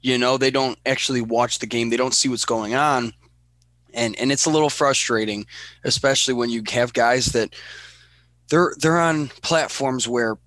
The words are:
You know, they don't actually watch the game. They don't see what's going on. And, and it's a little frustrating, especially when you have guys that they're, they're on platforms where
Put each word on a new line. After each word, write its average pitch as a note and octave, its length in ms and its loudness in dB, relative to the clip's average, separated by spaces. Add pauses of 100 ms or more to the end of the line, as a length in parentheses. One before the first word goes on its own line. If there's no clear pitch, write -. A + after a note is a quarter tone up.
You B2+ 160 0
know, B2+ 200 2
they C3+ 140 2
don't C3 340 -2
actually C3 360 -2
watch A#2 380 -2
the - 60 -6
game. A#2 240 -2
They A#2 80 0
don't B2+ 160 0
see - 160 0
what's B2 160 -4
going A2+ 300 -2
on. C3 360 2 (800)
And, A2 240 -4
and C3 140 0
it's C#3 140 0
a E3 40 2
little D#3 200 4
frustrating, A2 800 0 (360)
especially C3+ 500 0
when A#2+ 160 0
you A#2 220 -4
have A#2+ 220 0
guys B2 340 2
that A2+ 260 0 (960)
they're, E3+ 300 2
they're E3 200 2
on D#3 300 0 (120)
platforms C3+ 680 -2
where A#2 400 0